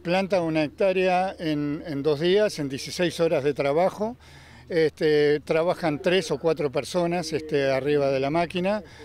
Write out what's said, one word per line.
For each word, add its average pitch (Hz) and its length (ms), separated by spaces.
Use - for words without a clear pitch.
planta 185 380
una 160 240
hectárea 185 760
en, 151 480
en 139 160
dos 147 180
días, 190 380
en 143 120
dieciséis 156 500
horas 165 240
de 147 80
trabajo. 175 640
Este, 151 720
trabajan 160 600
tres 180 300
o 147 80
cuatro 156 340
personas, 170 640
este, 147 360
arriba 139 400
de 135 80
la 139 120
máquina, 180 520